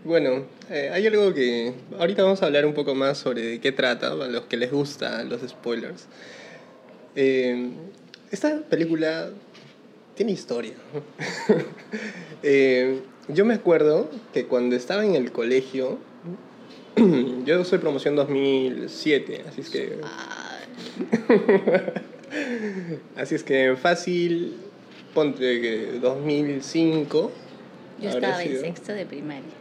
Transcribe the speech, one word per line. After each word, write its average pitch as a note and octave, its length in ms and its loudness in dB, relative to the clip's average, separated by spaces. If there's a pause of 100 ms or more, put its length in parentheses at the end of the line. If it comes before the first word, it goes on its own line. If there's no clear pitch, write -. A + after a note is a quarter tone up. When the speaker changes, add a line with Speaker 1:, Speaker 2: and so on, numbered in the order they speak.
Speaker 1:
Bueno, C#3+ 420 2 (240)
eh, D3 240 -4
hay G3+ 140 2
algo G#3 260 4
que B2 400 0 (240)
ahorita G3+ 240 2
vamos F#3+ 220 4
a - 20 2
hablar D3 220 4
un D3+ 80 0
poco C#3+ 180 0
más C3+ 240 2
sobre A#2+ 240 -2
de A#2 180 -4
qué C3+ 120 2
trata, C3 400 0
a D3 160 -4
los A#2+ 180 -2
que - 100 -6
les B2 160 -2
gusta B2 520 -2
los B2 260 -6
spoilers. A#2+ 560 -8 (1080)
Eh, B2+ 540 2 (600)
esta D4+ 300 -2 (100)
película E3 640 0 (840)
tiene G#3+ 180 -2
historia. F#3+ 420 -6 (760)
<laughs> F3+ 960 -2
Eh, C3 560 4 (300)
yo E3+ 160 4
me A#3 100 4
acuerdo D#3+ 560 4 (200)
que B2 140 0
cuando B2 300 2
estaba F3+ 280 -2
en G3+ 120 4
el B2+ 160 0
colegio, B2+ 680 0 (1000)
<clears throat> C3 500 4
yo F3 200 4
soy F3+ 140 2
promoción D3 360 0
dos C#3 140 2
mil C3 600 2
siete, - 600 0
así C#3+ 120 -12
es - 100 -12
que - 320 -4
Speaker 2:
Ah. - 560 -12 (960)
Speaker 1:
<laughs> G3 1600 -2
Así C3 200 -4
es D3 80 -4
que C3 360 4
fácil, F3 760 0 (580)
ponte C3 480 2
que A2+ 400 -4
dos C3 180 2
mil D3 420 0
cinco. D#3+ 680 0 (680)
Speaker 2:
Yo G#3 100 -4
Speaker 1:
habrá A#3+ 180 0
Speaker 2:
estaba F3+ 140 -2
en E3 60 -2
Speaker 1:
sido. C3 120 -2
Speaker 2:
sexto E3+ 320 -8
de G3 120 -6
primaria. C#3+ 380 -10 (180)